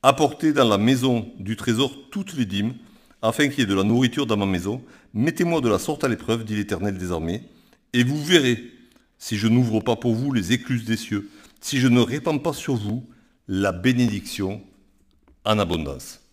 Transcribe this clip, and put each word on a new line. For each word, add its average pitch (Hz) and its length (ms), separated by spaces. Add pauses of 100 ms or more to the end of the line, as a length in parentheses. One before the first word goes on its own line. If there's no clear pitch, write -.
« - 0
Apportez 147 500
dans 135 140
la 104 100
maison 120 520 (100)
du 104 180
trésor 123 520
toutes 190 240
les 131 120
dîmes, 101 300 (460)
afin 135 280
qu'il - 100
y - 40
ait - 20
de 98 80
la 95 100
nourriture 123 420
dans 110 120
ma 101 80
maison. 98 360 (320)
Mettez-moi 160 460
de 123 80
la 104 100
sorte 143 280
à - 20
l'épreuve, 113 380
dit 107 100
l'Éternel 101 420
des 90 140
armées, 85 320 (480)
et 123 120
vous 143 200
verrez 139 480 (460)
si - 180
je 104 120
n'ouvre 113 340
pas 117 160
pour 120 180
vous 135 160
les 107 220
écluses 123 320
des 113 100
cieux, 101 340 (300)
si - 200
je 127 80
ne 120 120
répands 139 400
pas 156 140
sur 143 220
vous 110 300 (440)
la 95 240
bénédiction 104 880 (800)
en 107 160
abondance. » 80 640 (120)